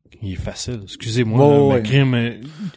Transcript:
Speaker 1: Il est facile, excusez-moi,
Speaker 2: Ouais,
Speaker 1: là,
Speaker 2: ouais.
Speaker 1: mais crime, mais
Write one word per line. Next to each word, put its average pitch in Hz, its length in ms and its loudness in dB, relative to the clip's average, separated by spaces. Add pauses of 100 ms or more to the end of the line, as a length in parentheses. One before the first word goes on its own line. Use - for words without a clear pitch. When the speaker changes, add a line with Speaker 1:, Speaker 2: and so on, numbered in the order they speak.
(220)
Speaker 1:
Il 95 120 -8
est - 20 -8
facile, 107 480 -10
excusez-moi, 117 640 0
Speaker 2:
Ouais, 147 100 6
Speaker 1:
là, 143 60 6
Speaker 2:
ouais. 139 120 4
Speaker 1:
mais 117 140 0
crime, 135 200 4
mais 117 300 -2 (380)